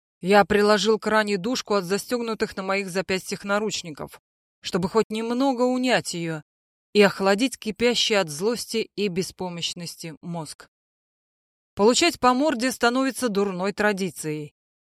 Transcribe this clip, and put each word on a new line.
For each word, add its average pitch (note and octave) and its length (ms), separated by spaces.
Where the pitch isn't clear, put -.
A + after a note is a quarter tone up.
Я G3+ 240
приложил G#3 540
к - 80
ране G#3+ 300
дужку G#3 380
от G3+ 100
застёгнутых A3 720
на G3+ 60
моих G3 260
запястьях F#3+ 560
наручников, G3 760
чтобы E3+ 260
хоть A3 220
немного A#3+ 520
унять B3+ 520
её E3 280
и G#3 80
охладить G3+ 560
кипящий A3+ 600
от F3+ 120
злости G#3+ 680
и G3+ 120
беспомощности E3+ 1120
мозг. E3+ 460
Получать A#3+ 440
по B3 140
морде B3+ 400
становится B3 560
дурной G3 460
традицией. F3+ 800